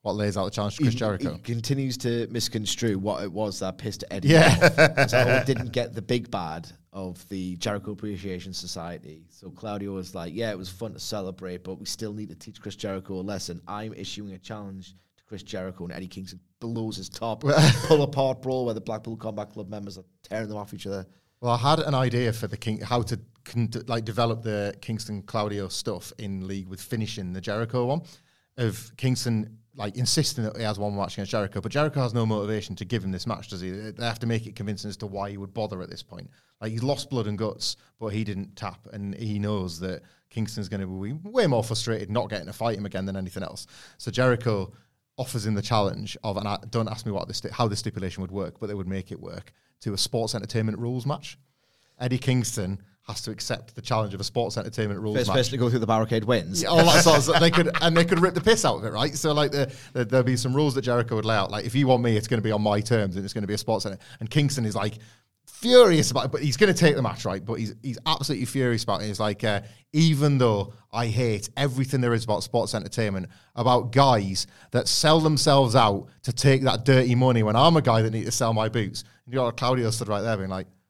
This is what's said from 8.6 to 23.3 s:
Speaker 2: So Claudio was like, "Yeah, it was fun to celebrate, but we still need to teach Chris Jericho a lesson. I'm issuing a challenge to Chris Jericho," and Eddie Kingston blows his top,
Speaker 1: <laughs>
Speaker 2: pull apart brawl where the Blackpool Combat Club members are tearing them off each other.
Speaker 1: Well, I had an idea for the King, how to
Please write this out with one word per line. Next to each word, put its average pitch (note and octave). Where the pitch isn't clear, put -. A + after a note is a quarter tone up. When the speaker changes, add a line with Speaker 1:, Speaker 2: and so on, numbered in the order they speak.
Speaker 2:
So F#2
Claudio G2+
was F#2
like, E2+
"Yeah, A2
it F#2+
was F#2
fun G2+
to -
celebrate, F#2
but F#2
we -
still G#2+
need G#2+
to -
teach -
Chris G2+
Jericho G2
a F#2
lesson. F#2+
I'm G#2+
issuing G2
a F#2
challenge F#2+
to -
Chris G2+
Jericho," F#2
and F2
Eddie F#2
Kingston F#2
blows A2+
his F#2
top, A2+
Speaker 1:
<laughs> D3
Speaker 2:
pull D3+
apart C3+
brawl C3
where A2+
the G#2+
Blackpool A2+
Combat G#2+
Club G2+
members G2+
are F#2
tearing A2
them G#2
off G#2
each G2
other. F#2+
Speaker 1:
Well, A#2+
I -
had D3
an C#3+
idea A#2+
for A2+
the -
King, A2
how A#2+
to A2+